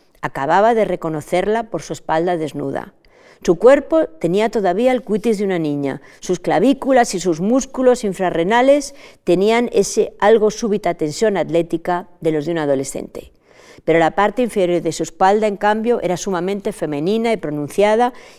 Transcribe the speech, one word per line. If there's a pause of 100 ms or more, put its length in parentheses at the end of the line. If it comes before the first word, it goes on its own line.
(220)
Acababa
de
reconocerla
por
su
espalda
desnuda. (500)
Su
cuerpo
tenía
todavía
el
cutis
de
una
niña, (200)
sus
clavículas
y
sus
músculos
infrarrenales (300)
tenían
ese
algo
súbita
tensión
atlética (120)
de
los
de
un
adolescente. (520)
Pero
la
parte
inferior
de
su
espalda,
en
cambio,
era
sumamente
femenina
y
pronunciada (260)